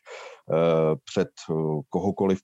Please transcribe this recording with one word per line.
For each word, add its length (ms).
eh, 520
před, 240
eh, 40
kohokoliv 560